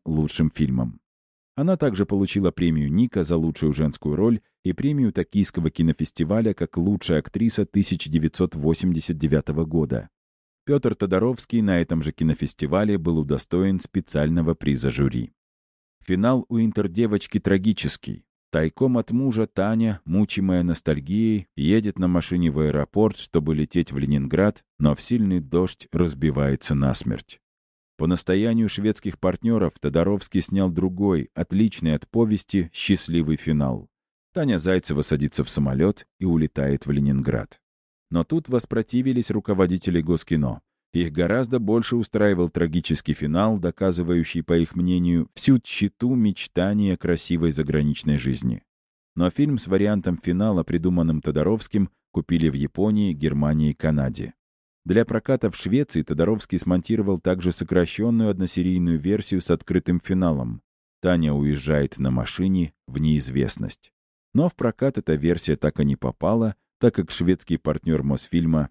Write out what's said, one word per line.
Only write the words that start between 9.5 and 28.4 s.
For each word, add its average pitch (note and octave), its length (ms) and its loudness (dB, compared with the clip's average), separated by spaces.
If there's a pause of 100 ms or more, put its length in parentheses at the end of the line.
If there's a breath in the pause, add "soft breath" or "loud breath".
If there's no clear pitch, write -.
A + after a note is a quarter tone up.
года. D2 440 -2 (580)
Петр C3 280 2
Тодоровский A2 680 0
на F#2+ 180 4
этом E2 220 0
же D2+ 100 -2
кинофестивале D#2+ 840 0
был E2 200 0
удостоен E2+ 640 0
специального D#2+ 720 0
приза C2+ 360 0
жюри. A#1+ 420 -2 (680)
Финал A2 460 0
у A#2 100 -2
«Интердевочки» G#2 800 0
трагический. F#2 880 -2 (240)
Тайком A#2 480 0
от A2 120 -4
мужа A#2 360 0
Таня, G#2+ 580 -2
мучимая F#2+ 580 0
ностальгией, F2 960 0
едет G2 420 0
на F2+ 100 0
машине F2 420 2
в D2 100 -2
аэропорт, D2+ 560 0
чтобы D#2 380 -2
лететь D2+ 360 0
в C2+ 80 -6
Ленинград, D2 680 0 (140)
но D2 160 4
в - 80 -8
сильный G2+ 380 0
дождь E2 520 -2
разбивается D2 840 0
насмерть. C2 680 -2 (560)
По D#2 100 -2
настоянию G#2 640 0